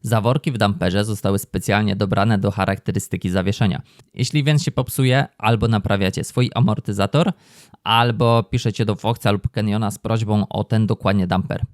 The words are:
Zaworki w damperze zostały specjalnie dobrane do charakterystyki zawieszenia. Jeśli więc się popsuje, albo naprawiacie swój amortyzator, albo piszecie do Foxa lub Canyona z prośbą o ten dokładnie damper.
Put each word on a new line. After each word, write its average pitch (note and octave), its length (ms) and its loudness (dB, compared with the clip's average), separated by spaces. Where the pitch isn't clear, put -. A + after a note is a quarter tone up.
Zaworki A#2+ 500 0
w A#2+ 60 -6
damperze G2+ 480 0
zostały G2+ 340 -2
specjalnie G2+ 560 -2
dobrane G#2 420 2
do G2 140 0
charakterystyki F#2+ 760 -4
zawieszenia. F#2 520 0
Jeśli C#3 300 -2
więc D3+ 200 2
się D3 80 -2
popsuje, C3 560 0
albo A2 300 2
naprawiacie G2 560 0
swój - 320 -2
amortyzator, G#2+ 760 0
albo A#2 600 4
piszecie A#2 420 -2
do G#2 100 0
Foxa A2 360 -2
lub G2+ 200 -2
Canyona G#2 400 -2
z - 80 -12
prośbą G#2+ 480 0
o G#2 160 -4
ten A2 240 2
dokładnie G2 400 0
damper. F#2 460 -2